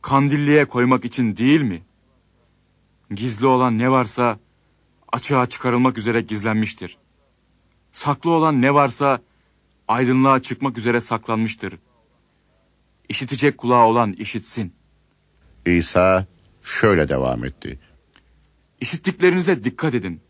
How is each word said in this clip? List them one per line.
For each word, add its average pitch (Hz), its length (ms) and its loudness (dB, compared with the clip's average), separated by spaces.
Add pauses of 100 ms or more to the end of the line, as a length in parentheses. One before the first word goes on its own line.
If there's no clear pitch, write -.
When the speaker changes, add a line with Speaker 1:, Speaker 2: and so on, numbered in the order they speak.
Speaker 1:
"Kandilliğe 143 640 2
koymak 127 400 0
için 113 320 -4
değil 139 240 4
mi? 92 200 -4 (1300)
Gizli 110 340 -6
olan 127 320 2
ne 127 140 0
varsa 120 480 0 (720)
açığa 123 340 0
çıkarılmak 123 520 -2
üzere 113 240 -2
gizlenmiştir. 107 760 -4 (960)
Saklı 147 400 -2
olan 156 300 2
ne 139 120 2
varsa 139 480 2 (680)
aydınlığa 131 540 2
çıkmak 123 360 -6
üzere 117 240 0
saklanmıştır. 110 760 -6 (1300)
İşitecek 139 480 -2
kulağı 120 280 4
olan 113 280 2
işitsin." 104 600 -8 (920)
Speaker 2:
İsa 90 600 2 (360)
şöyle 82 460 0
devam 64 360 -4
etti. - 340 -14 (1000)
Speaker 1:
"İşittiklerinize 175 840 0
dikkat 127 320 -4
edin. 90 340 -6